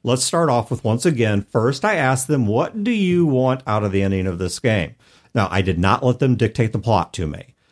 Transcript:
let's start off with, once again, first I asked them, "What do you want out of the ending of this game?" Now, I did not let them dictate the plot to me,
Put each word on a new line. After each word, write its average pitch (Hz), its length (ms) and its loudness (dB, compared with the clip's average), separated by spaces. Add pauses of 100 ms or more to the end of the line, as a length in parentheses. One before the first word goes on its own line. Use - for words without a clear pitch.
let's 127 200 0
start 165 260 0
off 120 220 0
with, 123 120 -6
once 113 220 0
again, 110 460 0
first 123 340 0
I 214 100 0
asked 131 320 0
them, 135 200 0
"What 147 360 -2
do 240 80 0
you 180 360 2
want 131 400 2
out 107 160 0
of 101 80 0
the 98 100 0
ending 98 240 0
of 90 140 -4
this 90 180 -4
game?" 107 380 -2 (400)
Now, 101 160 0
I 92 100 0
did 90 160 0
not 98 260 2
let 123 140 2
them 131 180 2
dictate 110 380 0
the 110 60 -2
plot 101 340 0
to 85 140 -4
me, - 260 -10 (180)